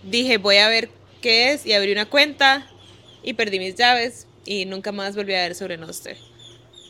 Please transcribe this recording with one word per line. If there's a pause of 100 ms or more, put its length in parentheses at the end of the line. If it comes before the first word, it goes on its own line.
dije,
"Voy
a
ver (320)
qué
es",
y
abrí
una
cuenta (560)
y
perdí
mis
llaves (180)
y
nunca
más
volví
a
ver
sobre
Nostr. (760)